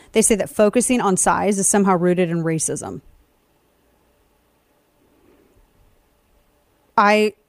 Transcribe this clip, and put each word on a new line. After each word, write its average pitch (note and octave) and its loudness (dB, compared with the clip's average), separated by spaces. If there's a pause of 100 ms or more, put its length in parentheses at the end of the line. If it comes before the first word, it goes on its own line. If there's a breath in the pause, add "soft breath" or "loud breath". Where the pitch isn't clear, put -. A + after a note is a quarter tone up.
(120)
they A3 2
say A3+ 2
that F#3 -4
focusing A#3 0
on F#3+ 0
size F#3 0
is F#3+ -2
somehow G3 2
rooted F3 0
in E3+ -4
racism. D#3 -6 (4000)
I, G#3+ 2 (160)